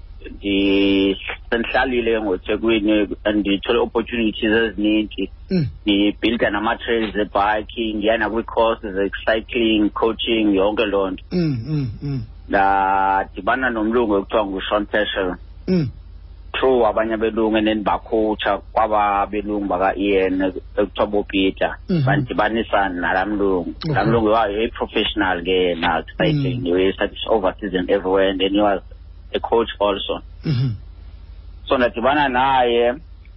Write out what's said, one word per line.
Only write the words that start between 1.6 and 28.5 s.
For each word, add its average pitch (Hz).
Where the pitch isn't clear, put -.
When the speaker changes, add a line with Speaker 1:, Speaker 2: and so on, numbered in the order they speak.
Speaker 1:
ngoThekwini 107
and 104
ndithole 101
opportunities 113
ezininzi. 107
Speaker 2:
Mm. 175
Speaker 1:
Ndibhilda 104
nama-trails 110
ebhayikhi, 107
ndiya 107
nakwi-courses 113
e-cycling, 110
coaching, 110
yonke 107
loo 98
nto. 90
Speaker 2:
Mm, 160
mm, 147
mm. 139
Speaker 1:
Ndadibana 98
nomlungu 110
ekuthiwa 101
nguSean 98
Peschel. 101
Speaker 2:
Mm. 165
Speaker 1:
Through 127
abanye 110
abelungu 110
and 107
then 110
bakhowutsha 104
kwaba 104
belungu 104
baka-Ian 95
ekuthiwa 104
boPeter. 95
Speaker 2:
Mhm. 160
Speaker 1:
Bandidibanisa 107
nalaa 90
mlungu. 98
Laa 120
Speaker 2:
Okay. 113
Speaker 1:
mlungu 113
wa-, 110
yeyi-professional 101
ke 90
yena, 85
cycling, 135
Speaker 2:
Mm. 87
Speaker 1:
he 95
started -
over 95
season 92
everywhere 95
and 95
then 98